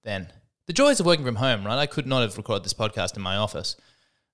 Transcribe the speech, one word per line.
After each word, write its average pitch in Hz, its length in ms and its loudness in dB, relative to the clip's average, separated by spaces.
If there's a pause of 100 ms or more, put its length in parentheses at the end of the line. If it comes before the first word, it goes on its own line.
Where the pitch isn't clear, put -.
then. 95 280 -6 (360)
The 175 60 -6
joys 269 260 6
of 170 80 2
working 160 180 4
from 117 120 -2
home, 113 280 2
right? 117 140 0
I 147 80 0
could 143 180 -4
not 131 160 2
have 107 160 -2
recorded 104 260 -2
this - 120 -4
podcast 107 400 -2
in 101 80 -8
my 95 140 -2
office. 104 380 -4 (580)